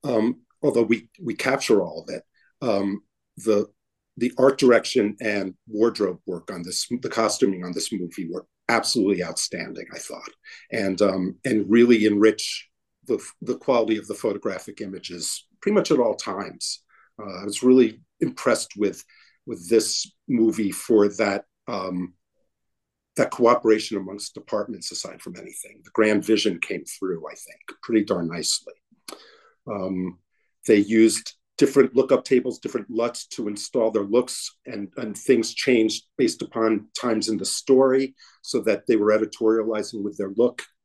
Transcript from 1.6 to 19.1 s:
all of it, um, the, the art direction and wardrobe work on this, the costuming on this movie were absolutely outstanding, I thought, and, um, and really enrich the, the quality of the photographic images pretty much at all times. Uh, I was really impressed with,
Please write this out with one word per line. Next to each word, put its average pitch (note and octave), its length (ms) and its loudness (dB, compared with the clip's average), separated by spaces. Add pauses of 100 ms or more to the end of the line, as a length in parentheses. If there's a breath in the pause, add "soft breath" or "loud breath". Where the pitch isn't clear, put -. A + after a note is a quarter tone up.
all E2 180 -8
of - 140 -10
it, - 80 -12 (440)
um, G2 360 -2 (340)
the, G#2+ 300 0 (500)
the A#2+ 220 -2
art C#3 180 4
direction A2+ 640 4
and G2+ 320 -2 (140)
wardrobe G#2+ 580 0
work F2+ 260 -10
on F2 120 -10
this, F2+ 260 -8
the B2 200 -6
costuming G#2 540 0
on F2 100 -10
this E2+ 200 -6
movie F2 380 -8
were F2+ 160 -10 (220)
absolutely G2+ 540 0
outstanding, - 680 -8
I - 60 -14
thought, - 320 -14 (400 loud breath)
and, G2 320 -4
um, F#2 320 0 (100)
and G#2+ 240 0
really A#2 380 8
enrich G#2+ 600 2 (380)
the, A2 180 -2 (200)
the - 120 -4
quality A2+ 420 0
of G2+ 100 -12
the G#2+ 80 -8
photographic G2+ 680 -6
images F2+ 640 -10 (160)
pretty G#3 140 0
much F3+ 160 2
at C3+ 80 4
all A2 160 2
times. - 680 -10 (400 soft breath)
Uh, F#2+ 200 -12
I G2+ 40 -12
was G2+ 160 -8
really B2+ 400 6 (180)
impressed - 560 -2
with, G2+ 280 -4 (420 soft breath)